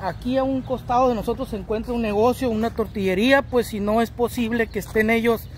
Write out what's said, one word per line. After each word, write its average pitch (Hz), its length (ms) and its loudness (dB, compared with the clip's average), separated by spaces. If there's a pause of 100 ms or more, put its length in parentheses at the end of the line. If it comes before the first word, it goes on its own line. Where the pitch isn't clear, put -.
Aquí 220 340 -4
a 262 60 2
un 262 200 0
costado 254 460 2
de 247 60 2
nosotros 226 360 -4
se - 40 -4
encuentra 220 380 -4
un 240 100 -2
negocio, 233 480 2
una 220 200 0
tortillería, 208 720 2
pues, 240 260 0
si 220 100 -6
no 208 240 2
es 226 80 -2
posible 233 560 0
que 208 140 -6
estén 220 300 0
ellos 226 480 2